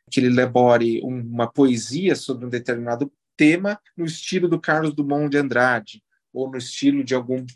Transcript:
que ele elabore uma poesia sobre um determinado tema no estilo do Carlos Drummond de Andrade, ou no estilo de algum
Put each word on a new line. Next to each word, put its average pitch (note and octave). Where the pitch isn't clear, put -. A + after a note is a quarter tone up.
que -
ele B2+
elabore B2
uma A#2+
poesia C3+
sobre B2
um -
determinado A#2+
tema F3+
no E3+
estilo F3
do E3
Carlos D#3
Drummond D3
de C#3+
Andrade, B2
ou C3
no C3
estilo C#3
de B2
algum B2+